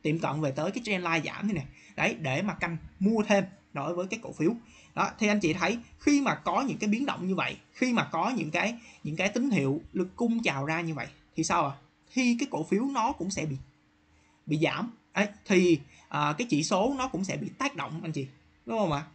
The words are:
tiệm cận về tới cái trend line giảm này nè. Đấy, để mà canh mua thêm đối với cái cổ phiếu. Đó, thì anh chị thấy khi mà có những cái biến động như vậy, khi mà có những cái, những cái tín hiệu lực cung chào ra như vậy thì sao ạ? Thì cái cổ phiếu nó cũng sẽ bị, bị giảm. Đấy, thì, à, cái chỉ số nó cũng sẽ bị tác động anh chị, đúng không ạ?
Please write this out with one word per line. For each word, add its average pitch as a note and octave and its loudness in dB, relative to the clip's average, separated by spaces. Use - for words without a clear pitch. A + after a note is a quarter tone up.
tiệm D#3 0
cận D3+ -2
về D3 0
tới D3+ -2
cái A#3 -8
trend F#3+ -2
line E3 2
giảm - -6
này G#3+ 0
nè. C#3+ -4
Đấy, F#3+ 0
để D3 -2
mà F#3 -2
canh E3+ -4
mua G#3+ 4
thêm G3 4
đối D#3 -4
với F3+ -2
cái A3+ -8
cổ - -12
phiếu. D#3+ 2
Đó, G3 0
thì A3 2
anh G#3 4
chị D#3+ 2
thấy F#3+ 0
khi C#4+ 4
mà C4 2
có G3 0
những F#3 -2
cái G#3 -2
biến A#3 2
động F3 -4
như F#3+ 0
vậy, C3 -2
khi B3+ 0
mà E3+ 2
có F3 2
những D#3+ -2
cái, F#3 -2
những D3+ -4
cái F#3 0
tín B3+ 0
hiệu C#3 2
lực F#3 -2
cung A#3 0
chào C#3 0
ra D#3+ -2
như E3 -4
vậy B2 -4
thì D#3+ 0
sao E3+ 2
ạ? C3+ -8
Thì B3 4
cái C#4 -2
cổ G#3+ -4
phiếu G3+ 2
nó C4+ 0
cũng F#3 -4
sẽ D#3 -4
bị, C3+ -4
bị D3+ 0
giảm. D#3 0
Đấy, G3+ 2
thì, F3+ 6
à, D3 0
cái A#3+ -2
chỉ D3+ 4
số G#3+ 2
nó B3+ -2
cũng F#3+ -2
sẽ - -4
bị D#3 -6
tác C4+ -2
động D#3+ -6
anh D#3+ -6
chị, C3+ -4
đúng A3+ -4
không F3+ 2
ạ? D3 -2